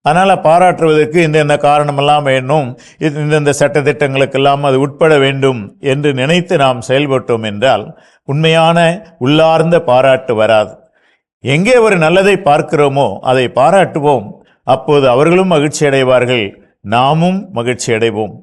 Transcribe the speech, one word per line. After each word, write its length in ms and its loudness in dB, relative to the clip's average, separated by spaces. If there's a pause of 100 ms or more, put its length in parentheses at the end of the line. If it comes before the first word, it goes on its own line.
அதனால 380 2
பாராட்டுவதற்கு 880 2
இந்தந்த 280 0
காரணமெல்லாம் 640 0
வேணும், 560 -2 (200)
இது, 220 -4
இந்தந்த 380 0
சட்டதிட்டங்களுக்கெல்லாம் 1000 0
அது 200 0
உட்பட 380 0
வேண்டும் 640 -2
என்று 340 -2
நினைத்து 420 -2
நாம் 240 0
செயல்பட்டோம் 600 -2
என்றால் 580 -2 (240)
உண்மையான 760 0 (160)
உள்ளார்ந்த 640 2
பாராட்டு 520 2
வராது. 440 0 (600)
எங்கே 380 0
ஒரு 220 2
நல்லதை 360 2
பார்க்கிறோமோ 840 0
அதை 280 0
பாராட்டுவோம், 840 0 (300)
அப்போது 460 0
அவர்களும் 380 2
மகிழ்ச்சி 400 -2
அடைவார்கள், 920 0
நாமும் 720 -2
மகிழ்ச்சி 420 -4
அடைவோம். 500 -2